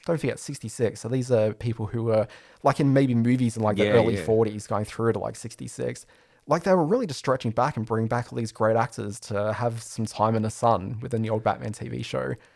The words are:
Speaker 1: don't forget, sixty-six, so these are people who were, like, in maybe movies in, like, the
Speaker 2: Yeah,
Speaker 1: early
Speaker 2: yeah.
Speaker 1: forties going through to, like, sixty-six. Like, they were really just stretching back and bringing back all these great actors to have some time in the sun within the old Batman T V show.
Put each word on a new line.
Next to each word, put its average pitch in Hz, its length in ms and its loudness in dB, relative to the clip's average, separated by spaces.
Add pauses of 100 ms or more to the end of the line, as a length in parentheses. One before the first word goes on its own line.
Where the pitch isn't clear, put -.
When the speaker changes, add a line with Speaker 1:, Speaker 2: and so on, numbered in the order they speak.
Speaker 1:
don't 170 140 -2
forget, 123 200 -2
sixty-six, 113 600 -4
so - 80 -10
these 127 240 -2
are 110 220 4
people 113 320 -4
who 113 180 -4
were, 110 240 2 (360)
like, 139 160 4
in 139 120 4
maybe 135 220 4
movies 120 420 2
in, 113 60 -4
like, 107 160 2
the 104 80 4
Speaker 2:
Yeah, 104 60 2
Speaker 1:
early 107 240 6
Speaker 2:
yeah. 95 80 -4
Speaker 1:
forties 110 440 2
going 107 180 -2
through 113 280 0
to, 104 60 -4
like, 113 160 -6
sixty-six. 123 720 -10 (420)
Like, 160 160 0
they 196 100 4
were 180 100 6
really 220 220 2
just 143 140 -6
stretching 127 320 0
back 123 260 0
and 110 80 -2
bringing 113 220 0
back 120 260 -4
all 123 40 -6
these 113 140 -4
great 110 240 2
actors 110 460 -2
to 104 320 -2
have 117 300 -4
some - 240 -6
time 110 280 2
in 110 60 2
the 110 80 0
sun 110 520 0
within 123 200 -2
the 110 80 -2
old 110 140 0
Batman 110 300 -2
T 120 140 -10
V 123 140 -6
show. 131 320 -4 (220)